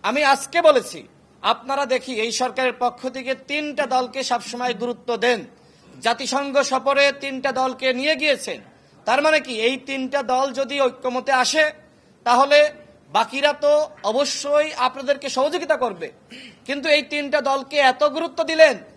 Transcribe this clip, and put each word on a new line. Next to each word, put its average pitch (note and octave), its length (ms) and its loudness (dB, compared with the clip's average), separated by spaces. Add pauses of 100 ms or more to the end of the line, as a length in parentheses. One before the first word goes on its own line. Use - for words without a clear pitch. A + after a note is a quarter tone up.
আমি B3 160 0 (120)
আজকে - 260 0 (100)
বলেছি, A#3 320 2 (420)
আপনারা C4 500 -2
দেখি C4 200 -4 (120)
এই A3+ 160 -4
সরকারের A#3+ 420 -2
পক্ষ B3 180 -2 (160)
থেকে C4 160 -6 (180)
তিনটা D4 340 -4 (120)
দলকে B3+ 240 -2 (100)
সবসময় A#3+ 520 -4
গুরুত্ব A#3+ 280 -8 (140)
দেন। A#3+ 160 2 (540)
জাতিসংঘ B3+ 600 -2 (160)
সফরে C#4 340 2 (180)
তিনটা C4+ 280 -4 (120)
দলকে C4 240 -4 (120)
নিয়ে D4+ 240 0
গিয়েছেন, A#3+ 360 -2 (480)
তার B3+ 180 2
মানে D#4 220 4
কি B3+ 80 -8 (120)
এই C4 100 2 (120)
তিনটা C4+ 320 -4 (120)
দল C4 140 2 (120)
যদি C4+ 180 -4 (100)
ঐক্যমতে B3+ 460 -4 (100)
আসে D4+ 220 2 (600)
তাহলে C#4 320 6 (540)
বাকিরা C4 400 0 (120)
তো D4 80 4 (380)
অবশ্যই C#4+ 580 0 (180)
আপনাদেরকে C4+ 500 -4
সহযোগিতা D4+ 480 0
করবে, F3 240 -6 (580)
কিন্তু C#4 200 -6 (100)
এই D4+ 60 2 (100)
তিনটা D4 260 -2 (120)
দলকে C4+ 260 -2 (140)
এত C4 120 -2 (140)
গুরুত্ব E4 220 -4 (120)
দিলেন D#4 240 8 (220)